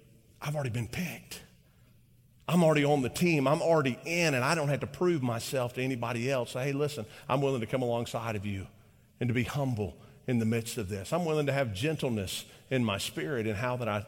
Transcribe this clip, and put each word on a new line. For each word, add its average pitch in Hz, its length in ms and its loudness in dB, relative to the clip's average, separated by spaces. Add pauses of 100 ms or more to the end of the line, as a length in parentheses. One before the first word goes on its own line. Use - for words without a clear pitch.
(420)
I've 147 140 -4
already 139 140 -2
been 113 180 -2
picked. - 540 -8 (1080)
I'm 170 160 6
already 151 200 6
on 143 180 4
the 120 60 2
team. 160 380 4
I'm 151 160 2
already 143 420 4
in, 165 300 2
and 123 100 2
I 156 120 2
don't 147 120 0
have 139 120 0
to 110 80 -4
prove 175 340 0
myself 120 520 -2
to 127 80 -4
anybody 120 460 -2
else. 127 260 -2
Hey, 135 180 -2
listen, 139 340 -2 (220)
I'm 131 120 4
willing 135 200 2
to 110 80 -4
come 127 140 -2
alongside 117 520 -2
of 101 100 -6
you 98 220 -6 (540)
and 123 80 0
to 113 60 0
be 120 100 2
humble 120 520 -4 (300)
in 123 140 2
the 113 40 2
midst 113 320 0
of 107 120 -4
this. 98 240 -6
I'm 170 120 0
willing 156 220 0
to 139 60 2
have 135 200 0
gentleness 120 720 -2 (240)
in 131 160 2
my 101 140 0
spirit 139 480 -4
in 107 80 0
how 123 220 -2
that 120 120 -4
I 104 200 0